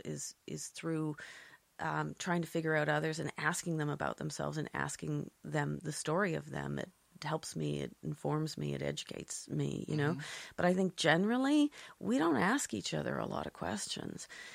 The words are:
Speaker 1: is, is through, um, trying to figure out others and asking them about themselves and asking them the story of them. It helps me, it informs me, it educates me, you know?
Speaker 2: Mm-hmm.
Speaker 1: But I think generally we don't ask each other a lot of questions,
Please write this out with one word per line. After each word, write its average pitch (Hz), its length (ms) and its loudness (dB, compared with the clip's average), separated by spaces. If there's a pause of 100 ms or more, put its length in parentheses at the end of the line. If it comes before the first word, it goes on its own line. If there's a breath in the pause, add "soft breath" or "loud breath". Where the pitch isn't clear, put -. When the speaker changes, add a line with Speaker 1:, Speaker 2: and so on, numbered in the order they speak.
Speaker 1:
is, - 280 -6 (140)
is 156 200 -6
through, 156 480 -2 (640 loud breath)
um, 151 380 0
trying 175 240 2
to 160 60 -2
figure 160 280 2
out 151 140 4
others 156 300 2
and 147 180 -2
asking 165 400 0
them 147 120 2
about 143 280 0
themselves 151 400 -2
and 156 160 -2
asking 147 560 -2 (140)
them 147 400 0
the 151 80 -2
story 165 420 0
of 147 160 -4
them. 143 300 -2
It - 100 -4 (340)
helps 156 320 -4
me, 147 260 0
it - 220 -6
informs 151 540 -2
me, - 160 -2
it 139 80 -4
educates - 680 -6
me, 143 380 -2
you 151 80 0
know? 147 160 4
Speaker 2:
Mm-hmm. 170 80 -2 (360 loud breath)
Speaker 1:
But - 100 2
I 180 80 6
think 185 220 2
generally 247 760 6 (280 loud breath)
we 214 180 2
don't 311 200 6
ask 214 360 4
each 190 220 -2
other 147 240 0
a - 80 0
lot - 180 -2
of - 80 -6
questions, - 720 -4 (280 loud breath)